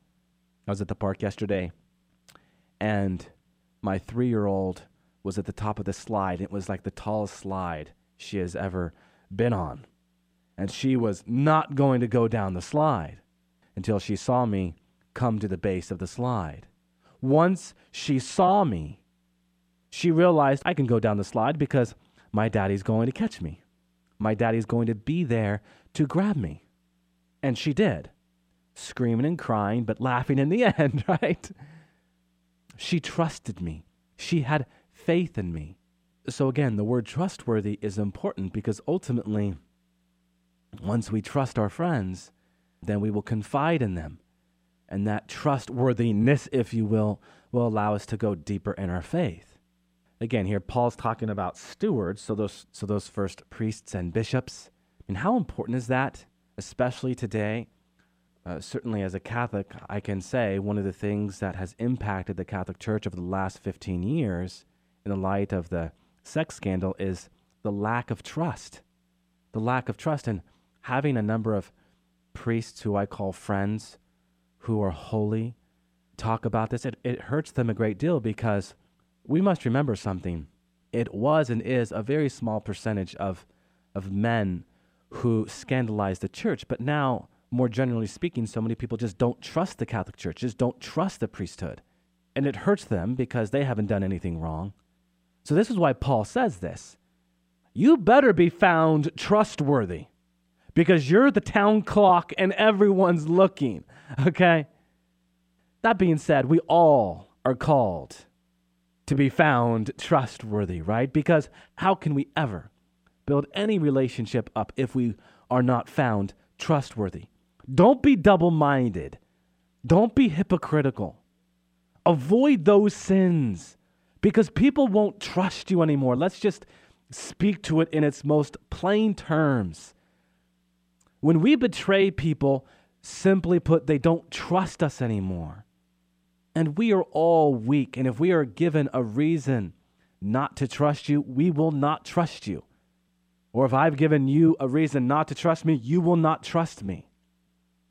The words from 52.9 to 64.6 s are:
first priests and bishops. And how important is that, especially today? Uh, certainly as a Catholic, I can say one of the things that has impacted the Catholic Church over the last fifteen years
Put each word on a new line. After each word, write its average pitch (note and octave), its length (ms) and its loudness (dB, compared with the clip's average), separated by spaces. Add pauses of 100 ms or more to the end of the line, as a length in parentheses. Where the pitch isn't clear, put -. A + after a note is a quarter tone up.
first - 420 -8
priests - 440 -8
and F2+ 180 -6
bishops. - 580 -6 (380)
And F#2+ 100 -6
how G3+ 180 0
important A#2+ 400 -4
is A#2 120 -6
that, C3 360 -2 (320)
especially B2+ 580 -4
today? G#2+ 540 -4 (760)
Uh, F2 160 -10
certainly A2 420 -6
as F#2+ 120 -4
a F#2+ 60 -8
Catholic, A2 540 -6 (160)
I G2+ 100 -8
can G2 200 -6
say G2+ 380 -4
one G#2 200 -4
of G2 60 -2
the F#2+ 80 -4
things G#2 480 -6
that F#2 160 -6
has F#2 220 -10
impacted G#2 580 -4
the F#2 80 -6
Catholic F#2 340 -8
Church G#2+ 280 -4
over F2+ 100 -10
the F2+ 60 -8
last F#2+ 360 -4
fifteen F#2 440 -8
years G2 640 -4 (400)